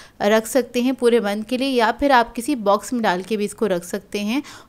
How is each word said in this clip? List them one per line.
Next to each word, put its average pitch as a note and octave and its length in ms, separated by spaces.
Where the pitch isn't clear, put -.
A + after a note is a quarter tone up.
रख A3 240
सकते B3 340
हैं C4 140
पूरे A#3+ 260
मंथ G3+ 220
के B3 140
लिए, C4 120
या A#3+ 240
फिर C#4+ 180
आप A#3 220
किसी C#4 240
बॉक्स G3+ 360
में A#3+ 80
डाल F#3 220
के G#3+ 140
भी G#3 80
इसको G#3 220
रख F3 180
सकते - 360
हैं। A3+ 200